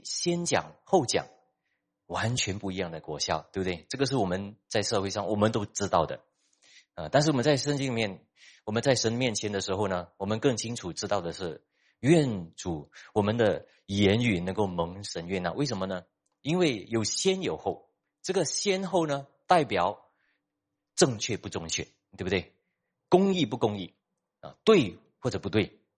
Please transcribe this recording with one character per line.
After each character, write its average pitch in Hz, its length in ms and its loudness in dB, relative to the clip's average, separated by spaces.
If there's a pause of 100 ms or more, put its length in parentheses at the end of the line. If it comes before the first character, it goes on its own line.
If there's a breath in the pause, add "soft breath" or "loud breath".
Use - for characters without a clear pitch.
先 175 400 -2
讲 113 400 -2
后 165 200 4
讲， - 220 -2 (800)
完 107 320 -2
全 101 200 -2
不 98 140 -6
一 92 60 -6
样 87 140 -4
的 80 100 -10
果 73 180 -8
效， 80 320 -4
对 98 100 -4
不 92 80 -2
对？ 87 200 -6
这 131 80 -8
个 135 80 0
是 127 100 -2
我 110 100 2
们 98 300 -4 (140)
在 110 120 0
社 101 200 -2
会 98 80 -2
上 101 180 -4
我 104 80 0
们 107 160 4
都 110 140 -2
知 98 240 -4
道 85 160 4
的， 65 160 -8 (720 soft breath)
啊， 78 160 -8
但 143 120 6
是 151 100 4
我 143 40 2
们 120 80 2
在 147 140 4
圣 143 200 -2
经 135 140 -2
里 - 20 -2
面， 107 320 -4 (380 loud breath)
我 107 80 -6
们 113 100 0
在 135 140 4
神 113 160 0
面 120 240 0
前 104 160 -4
的 101 80 -2
时 95 160 -4
候 101 140 0
呢， 87 260 -4
我 98 100 -8
们 107 140 0
更 127 160 2
清 113 200 -6
楚 90 180 -8
知 104 140 -8
道 101 140 0
的 82 120 -4
是， - 320 -8 (340)
愿 123 560 2
主 80 360 -6 (220 loud breath)
我 107 80 4
们 104 160 2
的 101 280 2 (200 soft breath)
言 101 360 4
语 107 180 2
能 90 140 -4
够 104 140 2
蒙 87 360 -4
神 85 240 -8
悦 95 120 -2
纳。 87 120 -2
为 139 140 -4
什 117 120 -4
么 95 80 -4
呢？ 92 200 -6 (360)
因 165 180 0
为 131 300 0
有 113 140 0
先 190 380 0
有 90 160 -2
后， - 320 -6 (320)
这 - 100 -4
个 170 140 0
先 190 420 -2
后 170 200 0
呢， 139 180 -4 (220)
代 175 160 6
表 101 480 -2 (840)
正 131 220 4
确 104 200 -4
不 - 120 -8
正 82 180 -8
确， 82 180 -6 (320)
对 - 60 -4
不 90 60 -4
对？ 92 240 -2 (560)
公 190 240 6
义 165 140 2
不 120 100 -6
公 104 220 0
义， 87 160 -12 (460)
啊， - 220 -16
对 151 360 6 (200)
或 123 120 -4
者 - 80 -4
不 98 100 -8
对， 101 300 0 (180)